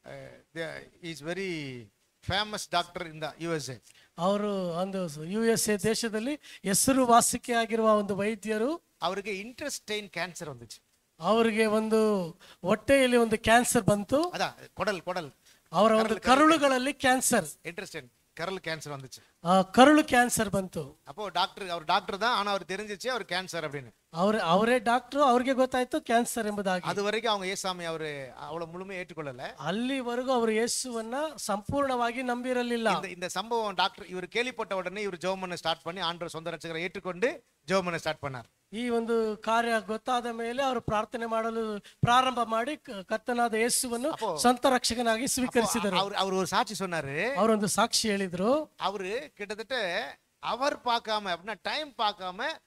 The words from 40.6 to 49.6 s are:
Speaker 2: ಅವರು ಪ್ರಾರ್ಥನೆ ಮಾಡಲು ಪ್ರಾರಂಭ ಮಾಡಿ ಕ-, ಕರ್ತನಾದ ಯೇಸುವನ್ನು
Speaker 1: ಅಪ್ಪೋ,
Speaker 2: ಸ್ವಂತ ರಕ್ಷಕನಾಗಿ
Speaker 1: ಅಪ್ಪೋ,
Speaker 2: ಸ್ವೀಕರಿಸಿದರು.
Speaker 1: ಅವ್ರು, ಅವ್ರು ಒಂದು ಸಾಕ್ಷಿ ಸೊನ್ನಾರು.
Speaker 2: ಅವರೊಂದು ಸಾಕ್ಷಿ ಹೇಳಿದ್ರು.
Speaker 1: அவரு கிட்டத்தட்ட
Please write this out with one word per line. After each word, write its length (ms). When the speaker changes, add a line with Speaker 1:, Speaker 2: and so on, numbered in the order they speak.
Speaker 2:
ಅವರು 180
ಪ್ರಾರ್ಥನೆ 460
ಮಾಡಲು 360
ಪ್ರಾರಂಭ 440
ಮಾಡಿ 320
ಕ-, 140
ಕರ್ತನಾದ 460
ಯೇಸುವನ್ನು 560
Speaker 1:
ಅಪ್ಪೋ, 260
Speaker 2:
ಸ್ವಂತ 300
ರಕ್ಷಕನಾಗಿ 580
Speaker 1:
ಅಪ್ಪೋ, 100
Speaker 2:
ಸ್ವೀಕರಿಸಿದರು. 640
Speaker 1:
ಅವ್ರು, 180
ಅವ್ರು 200
ಒಂದು 180
ಸಾಕ್ಷಿ 200
ಸೊನ್ನಾರು. 640
Speaker 2:
ಅವರೊಂದು 280
ಸಾಕ್ಷಿ 420
ಹೇಳಿದ್ರು. 720
Speaker 1:
அவரு 560
கிட்டத்தட்ட 380